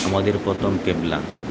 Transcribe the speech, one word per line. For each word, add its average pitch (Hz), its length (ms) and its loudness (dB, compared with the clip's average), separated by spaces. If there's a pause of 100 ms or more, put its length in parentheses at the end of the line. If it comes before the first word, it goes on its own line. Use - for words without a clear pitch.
আমাদের 98 280 2 (120)
প্রথম 98 400 0
কেবলা 82 360 0 (300)